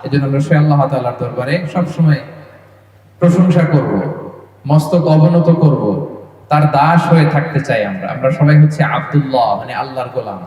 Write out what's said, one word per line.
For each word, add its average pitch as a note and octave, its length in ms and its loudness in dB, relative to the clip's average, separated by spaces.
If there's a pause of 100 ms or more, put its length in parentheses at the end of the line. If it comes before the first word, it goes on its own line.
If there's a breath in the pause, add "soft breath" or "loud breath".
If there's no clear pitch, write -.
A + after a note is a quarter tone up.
এজন্য C3+ 220 -2
আমরা C#3 140 -2
সে D3+ 180 0
আল্লাহ C#3+ 300 2
তাআলার B2 320 -4
দরবারে C3+ 540 -4
সবসময় E3 460 0 (1000)
প্রশংসা F3+ 400 4
করব, - 420 0 (680)
মস্তক D#3 400 2
অবনত E3 420 4
করব, C3 640 0 (340)
তার D3 220 2
দাস D#3+ 360 2
হয়ে D#3+ 180 4
থাকতে D3+ 340 -2
চাই A2 260 -2
আমরা। F#2+ 220 -8
আমরা - 240 -2
সবাই D3+ 260 4
হচ্ছে D3+ 260 4
আব্দুল্লাহ, C3 760 -2
মানে B2 140 -12
আল্লাহর B2+ 400 -8
গোলাম। G#2 340 -8